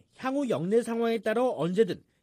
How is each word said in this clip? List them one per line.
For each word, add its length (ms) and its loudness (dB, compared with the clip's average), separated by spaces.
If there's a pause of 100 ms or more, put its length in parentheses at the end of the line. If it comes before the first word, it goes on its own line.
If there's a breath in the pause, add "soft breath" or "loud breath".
(180)
향후 320 -2
영내 340 2
상황에 340 -2
따라 320 0
언제든 500 0 (240)